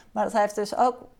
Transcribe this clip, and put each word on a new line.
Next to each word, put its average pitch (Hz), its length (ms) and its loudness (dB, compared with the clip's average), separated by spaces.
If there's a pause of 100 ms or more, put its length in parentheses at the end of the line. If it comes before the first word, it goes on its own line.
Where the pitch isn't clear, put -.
(120)
Maar 214 120 -2
dat 190 100 -4
heeft 208 220 2
dus 208 220 -4
ook 247 200 2 (220)